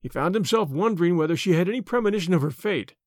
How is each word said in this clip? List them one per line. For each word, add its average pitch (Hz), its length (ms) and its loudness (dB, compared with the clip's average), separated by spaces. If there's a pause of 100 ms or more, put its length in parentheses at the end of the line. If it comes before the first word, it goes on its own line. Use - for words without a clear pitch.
He 135 80 -12
found 151 260 -2
himself 208 360 0
wondering 175 460 0
whether 160 200 0
she - 160 0
had 170 160 2
any 240 140 -4
premonition 208 520 0
of 156 80 2
her 151 80 -2
fate, 160 460 -6 (100)